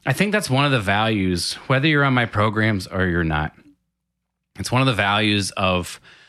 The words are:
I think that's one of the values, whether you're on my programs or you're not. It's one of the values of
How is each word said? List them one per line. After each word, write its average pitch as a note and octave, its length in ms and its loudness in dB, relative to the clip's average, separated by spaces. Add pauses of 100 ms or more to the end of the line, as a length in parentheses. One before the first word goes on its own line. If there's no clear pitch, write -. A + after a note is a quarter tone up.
I C#3+ 80 0
think F#3+ 200 0
that's G3+ 180 -2
one C3+ 160 2
of C#3+ 40 2
the B2+ 100 0
values, G2 760 0 (140)
whether C3+ 200 2
you're D3 160 2
on C3+ 80 2
my A#2+ 140 2
programs G#2 600 0
or F#2 200 -2
you're E2+ 180 2
not. D2+ 300 -2 (1040)
It's - 120 -6
one B2 120 2
of C3+ 40 2
the C3 60 2
values G#2 600 0
of F#2 480 -2 (280)